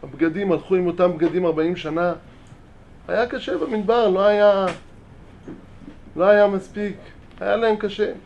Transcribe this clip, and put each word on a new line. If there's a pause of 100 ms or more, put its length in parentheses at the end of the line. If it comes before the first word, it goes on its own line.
הבגדים,
הלכו
עם
אותם
בגדים
ארבעים
שנה. (960)
היה
קשה
במדבר,
לא
היה, (1500)
לא
היה
מספיק, (440)
היה
להם
קשה (140)